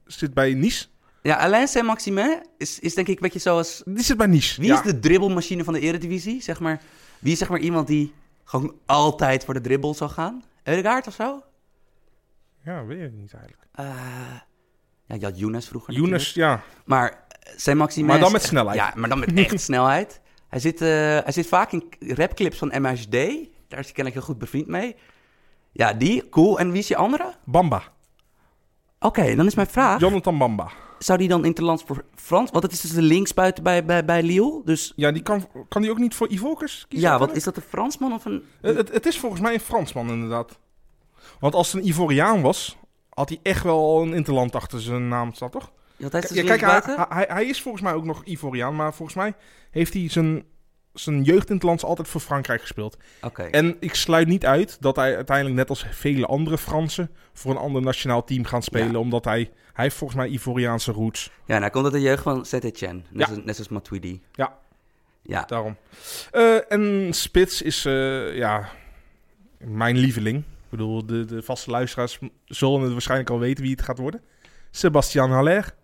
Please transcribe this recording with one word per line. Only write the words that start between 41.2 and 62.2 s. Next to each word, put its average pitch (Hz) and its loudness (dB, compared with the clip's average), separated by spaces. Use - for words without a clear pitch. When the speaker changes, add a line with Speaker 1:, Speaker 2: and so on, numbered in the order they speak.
Speaker 1:
Want 139 2
als 175 2
het 190 -2
een 202 0
Ivoriaan 170 4
was, - 0
had 143 -4
hij 160 -10
echt 190 0
wel 160 4
een 165 -2
interland 135 0
achter 123 -6
zijn 120 -4
naam 120 -4
staan, 123 -10
toch? 110 -12
Speaker 2:
Ja, 139 -10
want - -12
hij 170 0
is 180 -6
Speaker 1:
K-, 185 -8
Speaker 2:
dus 190 0
Speaker 1:
ja, 175 0
kijk, 220 4
hij, 208 4
Speaker 2:
linksbuiten? 262 0
Speaker 1:
hij, 190 2
hij 208 -2
is 262 -6
volgens 214 -8
mij 190 0
ook 160 -4
nog 160 -6
Ivoriaan, 139 -6
maar 151 -4
volgens 160 -12
mij 202 -4
heeft 165 0
hij 180 -4
zijn, 160 0
zijn 147 -2
jeugdinterlands 175 4
altijd 170 -4
voor - -6
Frankrijk 135 -4
gespeeld. - -10
Speaker 2:
Oké. - -10
Speaker 1:
En 156 2
ik 165 -8
sluit 165 4
niet 175 2
uit 147 2
dat 135 2
hij 131 0
uiteindelijk, 135 0
net 131 2
als 127 -6
vele 139 -2
andere 156 -2
Fransen, 160 -4
voor - -8
een 135 0
ander 135 -2
nationaal 127 -2
team 127 -2
gaat 120 -2
spelen, 117 0
Speaker 2:
Ja. 117 0
Speaker 1:
omdat 120 -2
hij, 117 -2
hij 117 -2
heeft 135 -2
volgens 131 -6
mij 127 -2
Ivoriaanse 120 -2
roots. 110 -4
Speaker 2:
Ja, 110 0
en 107 4
hij 101 0
komt 131 0
uit 139 2
de 143 2
jeugd 135 2